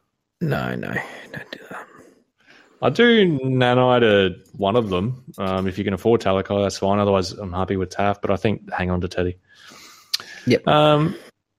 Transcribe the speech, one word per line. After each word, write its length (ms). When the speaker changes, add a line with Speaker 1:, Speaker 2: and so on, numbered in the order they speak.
Speaker 1:
No, 340
no, 180
don't 200
do 60
that. 160
Speaker 2:
I 80
do 480
Nanai 640
to 340
one 200
of 140
them. 340
Um, 280
if 120
you 60
can 100
afford 280
Talakai, 420
that's 140
fine. 200
Otherwise, 340
I'm 200
happy 240
with 140
Taff, 300
but 100
I 60
think 360
hang 180
on 120
to 60
Teddy. 300
Speaker 1:
Yep. 220
Speaker 2:
Um, 480